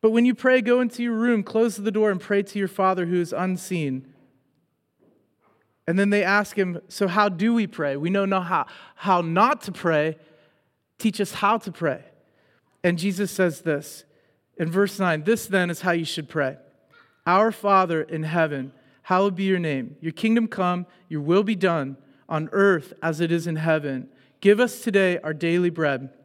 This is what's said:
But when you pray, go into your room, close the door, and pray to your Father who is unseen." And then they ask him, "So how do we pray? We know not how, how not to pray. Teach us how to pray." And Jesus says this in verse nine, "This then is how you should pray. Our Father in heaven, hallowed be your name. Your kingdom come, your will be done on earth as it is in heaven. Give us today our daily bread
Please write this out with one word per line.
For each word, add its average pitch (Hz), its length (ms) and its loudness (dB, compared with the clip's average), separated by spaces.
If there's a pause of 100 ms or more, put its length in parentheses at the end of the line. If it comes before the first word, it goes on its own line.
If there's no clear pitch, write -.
But 220 100 4
when 233 140 4
you 254 80 4
pray, 254 300 4
go 240 180 2
into 240 220 -4
your 240 120 -2
room, 226 280 2
close 220 340 0
the 202 140 -4
door, 214 220 2
and 185 80 -4
pray 202 240 0
to 202 140 -8
your 190 100 -2
Father 185 380 0
who 180 140 0
is 170 120 -4
unseen." 170 720 -4 (1800)
And 175 100 0
then 202 120 2
they 208 120 2
ask 196 340 0
him, 180 300 -2
"So - 220 -2
how 208 200 2
do 196 240 0
we 226 140 2
pray? 143 300 -4
We 151 120 -4
know 196 160 0
not 190 200 0
how, 170 220 -2 (280)
how 180 280 2
not 190 400 2
to 196 100 -12
pray. 156 440 0 (840)
Teach - 220 -2
us 196 120 -4
how 214 260 0
to 196 140 -10
pray." 147 320 -4 (800)
And 175 120 2
Jesus 190 360 -2
says 180 300 0
this - 420 -6 (520)
in 165 140 -4
verse 196 300 0
nine, 160 240 0
"This 220 220 0
then 185 220 0
is 170 120 -8
how 185 100 0
you 170 140 0
should 156 240 -8
pray. 143 300 -4 (680)
Our 202 240 4
Father 185 500 2
in 156 220 -6
heaven, 156 500 -2 (300)
hallowed 190 320 0
be 190 100 -4
your 190 140 2
name. 143 420 -4
Your 160 120 -6
kingdom 226 340 2
come, 180 400 -2 (220)
your 151 120 -6
will 170 220 4
be 208 140 0
done 160 400 0 (320)
on 156 240 -4
earth 190 400 2 (100)
as 160 180 -2
it 170 120 0
is 170 160 -2
in 160 80 -4
heaven. 151 520 -2 (320)
Give 202 200 4
us 240 200 0
today 190 380 2
our 156 160 -6
daily 170 360 0
bread 139 400 -2 (140)